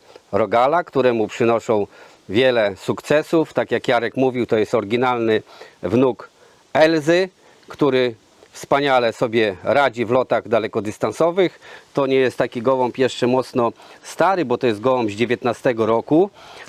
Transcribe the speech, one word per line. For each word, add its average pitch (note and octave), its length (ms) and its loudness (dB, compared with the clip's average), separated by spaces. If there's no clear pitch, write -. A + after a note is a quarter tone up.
Rogala, A#2 520 2
które B2+ 280 0
mu A2 160 0
przynoszą A2+ 580 0
wiele A2 480 2
sukcesów. D3+ 760 -2
Tak A#2 180 -4
jak A#2 180 -2
Jarek A#2 280 0
mówił, B2+ 300 0
to A#2 100 0
jest G#2+ 180 0
oryginalny A2+ 680 0
wnuk A#2+ 460 0
Elzy, D#3+ 560 2
który B2+ 460 0
wspaniale C3 600 0
sobie A2 500 0
radzi A#2+ 420 0
w G#2 60 -6
lotach B2 380 0
dalekodystansowych. A2+ 1120 -2
To C#3 120 0
nie C3+ 100 0
jest B2+ 220 0
taki B2 240 -4
gołąb B2+ 360 0
jeszcze B2+ 280 0
mocno B2 460 0
stary, F3+ 420 0
bo A#2+ 140 -2
to C3 80 -2
jest G#2 140 0
gołąb B2 300 0
z G2+ 40 -8
dziewiętnastego A2+ 720 -2
roku, C#3+ 440 0